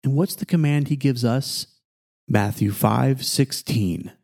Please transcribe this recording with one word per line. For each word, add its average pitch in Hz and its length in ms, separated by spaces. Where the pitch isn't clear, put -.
And 135 100
what's 170 220
the - 100
command 147 420
he 147 80
gives 131 280
us? 123 420
Matthew 104 420
five 123 540
sixteen. - 880